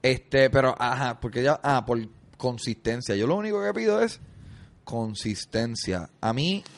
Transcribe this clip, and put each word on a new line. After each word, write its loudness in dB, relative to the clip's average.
Este, 4
pero, 4
ajá, -2
porque -4
ya, 4
ah, 2
por 0
consistencia. -4
Yo 2
lo 2
único -2
que 0
pido 2
es -2
consistencia. -4
A 0
mí 0